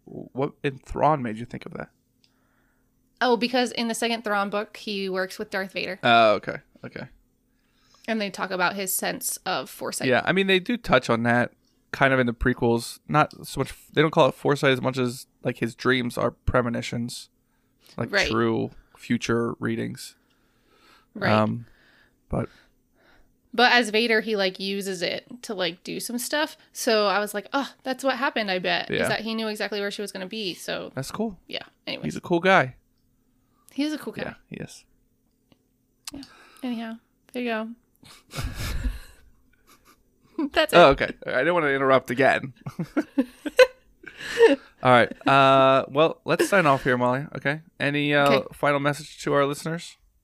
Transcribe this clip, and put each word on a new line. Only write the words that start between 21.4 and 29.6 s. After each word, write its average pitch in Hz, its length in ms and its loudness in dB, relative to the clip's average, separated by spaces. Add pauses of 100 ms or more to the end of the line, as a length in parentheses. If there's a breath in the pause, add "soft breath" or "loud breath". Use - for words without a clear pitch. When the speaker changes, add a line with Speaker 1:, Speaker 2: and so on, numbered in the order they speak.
Speaker 1:
but - 220 -4 (1040 soft breath)
Speaker 2:
But 240 200 4
as 240 180 4
Vader, 220 300 2
he, 214 160 -4
like, 190 240 -2
uses 196 420 -6
it - 400 -8
to, 233 100 -10
like, 180 300 -4
do 170 160 -10
some 233 180 -8
stuff. 302 380 -4 (180 soft breath)
So 214 340 2
I 190 120 2
was 208 160 -4
like, 202 180 -8
"Oh, 277 160 -2 (140)
that's 262 200 -6
what 262 140 0
happened, 247 320 -2
I 185 100 0
bet." 175 300 -2
Speaker 1:
Yeah. - 140 0
Speaker 2:
Is - 60 0
that 214 100 -2
he 220 160 -6
knew 220 140 -4
exactly 208 320 -6